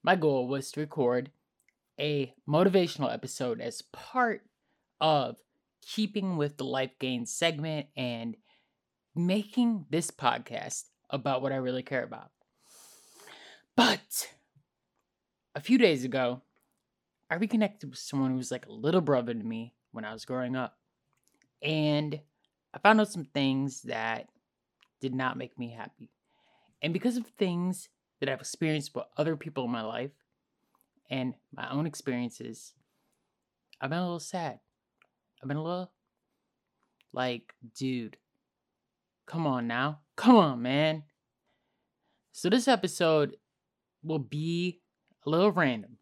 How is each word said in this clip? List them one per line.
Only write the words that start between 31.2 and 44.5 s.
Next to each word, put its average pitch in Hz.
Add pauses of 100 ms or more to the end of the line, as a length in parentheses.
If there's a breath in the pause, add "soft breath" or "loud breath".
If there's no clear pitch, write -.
my 127
own 143
experiences, 123 (1080)
I've 135
been 165
a 185
little 175
sad. 156 (840)
I've 131
been 143
a 156
little 180 (1200)
like, 123 (220)
"Dude, 127 (1080)
come 165
on 127
now. 131 (120)
Come 240
on, 139
man." 151 (1300)
So -
this 240
episode 165 (640)
will 156
be 170 (440)